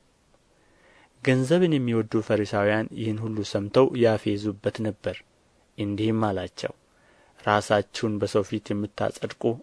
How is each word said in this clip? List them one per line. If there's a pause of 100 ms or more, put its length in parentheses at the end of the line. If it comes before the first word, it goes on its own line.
(1200)
ገንዘብን
የሚወዱ
ፈሪሳውያን
ይህን
ሁሉ
ሰምተው
ያፌዙበት
ነበር። (600)
እንዲህም
አላቸው፣ (640)
«ራሳችሁን
በሰው
ፊት
የምታጸድቁ (200)